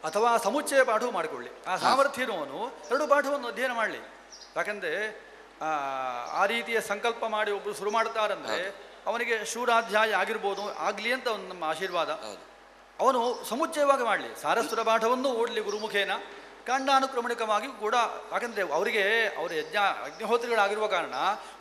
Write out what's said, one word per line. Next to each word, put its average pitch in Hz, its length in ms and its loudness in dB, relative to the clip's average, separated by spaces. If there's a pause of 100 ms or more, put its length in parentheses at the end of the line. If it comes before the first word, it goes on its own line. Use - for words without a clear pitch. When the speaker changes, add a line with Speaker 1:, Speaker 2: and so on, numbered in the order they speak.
Speaker 1:
ಅಥವಾ 220 320 4
ಸಮುಚ್ಚಯ 269 460 4
ಪಾಠವೂ 240 280 2
ಮಾಡಿಕೊಳ್ಳಿ. 139 400 -4 (160)
ಆ 165 40 -4
Speaker 2:
ಹಾ. 185 60 0
Speaker 1:
ಸಾಮರ್ಥ್ಯನವನು 226 920 2 (220)
ಎರಡು 285 160 2
ಪಾಠವನ್ನು 277 420 2
ಅಧ್ಯಯನ 247 240 -2
ಮಾಡಲಿ. 208 260 -2 (580)
ಯಾಕಂದ್ರೆ, 185 640 -4 (400)
ಆ, 151 40 -6 (800)
ಆ 202 40 4
ರೀತಿಯ 226 340 0
ಸಂಕಲ್ಪ 220 440 -2
ಮಾಡಿ 214 260 0
ಒಬ್ರು 202 240 -4
ಶುರು 202 160 -4
ಮಾಡ್ತಾರಂದ್ರೆ 202 720 0
Speaker 2:
ಹೌದು. - 440 -12
Speaker 1:
ಅವನಿಗೆ 226 380 0
ಶೂರಾಧ್ಯಾಯ 220 680 2
ಆಗಿರ್ಬೋದು, 196 640 0
ಆಗ್ಲಿ 208 380 -2
ಅಂತ 254 140 -2
ಒಂದು 202 220 -2
ನಮ್ಮ 175 160 -8
ಆಶೀರ್ವಾದ. 165 460 0
Speaker 2:
ಹೌದು. 107 320 -8 (580)
Speaker 1:
ಅವನು 247 440 2
ಸಮುಚ್ಚಯವಾಗಿ 277 580 2
ಮಾಡಲಿ, 156 400 -2
ಸಾರಸ್ವತ 220 380 2
ಪಾಠವನ್ನು 226 480 2
ಓದಲಿ 226 320 0
ಗುರುಮುಖೇನ, 202 500 -2 (560)
ಕಾಂಡಾನುಕ್ರಮಣಿಕವಾಗಿಯೂ 247 1040 2
ಕೂಡ. 214 220 -2 (380)
ಯಾಕಂದ್ರೆ 202 400 -2
ಅವರಿಗೆ, 214 540 2 (100)
ಅವರು 170 180 -4
ಯಜ್ಞ 156 220 -2
ಅಗ್ನಿಹೋತ್ರಿಗಳಾಗಿರುವ 208 1120 0
ಕಾರಣ 165 280 0 (460)